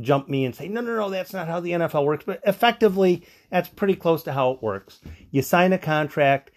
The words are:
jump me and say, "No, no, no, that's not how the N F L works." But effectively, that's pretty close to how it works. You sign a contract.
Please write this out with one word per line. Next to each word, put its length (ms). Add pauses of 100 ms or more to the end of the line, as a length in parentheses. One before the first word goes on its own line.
jump 260
me 160
and 100
say, 140
"No, 140
no, 140
no, 140
that's 220
not 160
how 140
the 120
N 80
F 140
L 100
works." 200
But 200
effectively, 800 (240)
that's 200
pretty 260
close 280
to 100
how 180
it 100
works. 380 (320)
You 100
sign 300
a 60
contract. 800